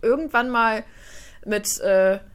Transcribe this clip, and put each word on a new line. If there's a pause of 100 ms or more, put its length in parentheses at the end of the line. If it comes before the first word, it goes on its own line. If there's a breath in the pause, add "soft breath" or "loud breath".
irgendwann
mal (640 loud breath)
mit,
äh, (160)